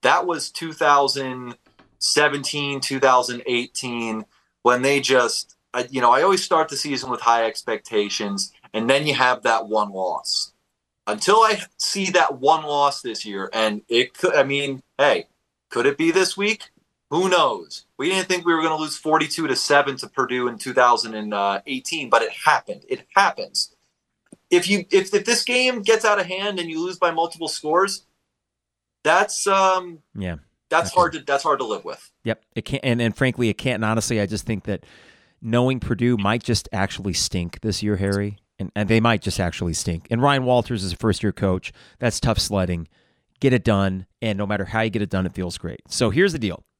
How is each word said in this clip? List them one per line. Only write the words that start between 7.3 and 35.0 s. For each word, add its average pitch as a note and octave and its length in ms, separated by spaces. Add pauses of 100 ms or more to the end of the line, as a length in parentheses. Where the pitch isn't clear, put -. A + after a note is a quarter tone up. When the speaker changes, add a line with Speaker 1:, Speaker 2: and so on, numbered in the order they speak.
Speaker 1:
expectations, G#2 1040 (220)
and A2+ 160
then C#3+ 160
you C#3+ 80
have B2+ 300
that A2+ 240
one G#2 240
loss. - 640 (520)
Until G#3+ 300
I G#3+ 260 (160)
see G3 340
that D#3+ 280
one D#3 240
loss C#3+ 400
this A2+ 220
year, G2 280
and A2 340
it A#2+ 280
could, F3+ 200
I C#3+ 60
mean, C#3 400 (160)
hey, B2 300 (420)
could A#2+ 160
it C#3+ 140
be E3 100
this F3+ 260
week? G#3 360 (400)
Who F3+ 180
knows? B2+ 560 (140)
We D3 100
didn't F#3 180
think F3+ 160
we E3 120
were D#3+ 80
gonna D#3+ 120
lose D3+ 220
forty-two D#3 480
to C3+ 100
seven C#3 420
to - 100
Purdue B2+ 400
in A#2 100
two B2+ 160
thousand A#2 400
and G2+ 540
eighteen, C3+ 420
but A2+ 140
it - 80
happened. - 580
It - 160 (100)
happens. - 600 (760)
If F3 180
you, G3 220
if, F#3+ 240
if G3+ 120
this A#3 180
game B3 400
gets A3 220
out G#3 140
of F#3 60
hand F#3+ 340
and E3 120
you D#3+ 120
lose F3+ 140
by E3+ 140
multiple E3 380
scores, F3+ 560 (1000)
that's, F#3 440
um, F#3 520 (180)
Speaker 2:
Yeah. F2+ 200 (320)
Speaker 1:
that's E3 200
Speaker 2:
Okay. - 100
Speaker 1:
hard E3+ 140
to, D#3 60
that's C#3 240
hard D3 160
to C3 60
live G2+ 200
with. - 260 (140)
Speaker 2:
Yep. A2 180 (120)
It A2+ 100
can't, - 180
and, A#2+ 180
and A2+ 140
frankly, B2 320
it G#2 100
can't. B2+ 180
And G#2+ 100
honestly, A2 340
I G#2 60
just G2+ 200
think G#2+ 200
that G2 200 (560)